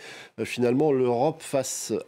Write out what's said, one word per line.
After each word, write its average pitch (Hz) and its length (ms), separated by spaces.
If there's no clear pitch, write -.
euh, 110 60
finalement 123 460
l'Europe 131 520
face - 500